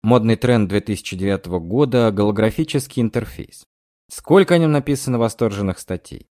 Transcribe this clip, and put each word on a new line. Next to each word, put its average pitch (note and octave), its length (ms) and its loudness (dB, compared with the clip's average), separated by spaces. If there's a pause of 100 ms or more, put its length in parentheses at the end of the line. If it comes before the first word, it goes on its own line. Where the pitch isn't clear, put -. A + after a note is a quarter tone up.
Модный A2+ 340 4
тренд A#2 320 2
две G2+ 120 0
тысячи G2 360 -8
девятого F#2 420 -4
года — A#2 540 2
голографический A2+ 880 -2
интерфейс. - 600 -6 (460)
Сколько F3 440 2
о E3+ 40 4
нем D#3+ 120 2
написано C3+ 480 -2
восторженных G2+ 600 -2
статей. - 520 -12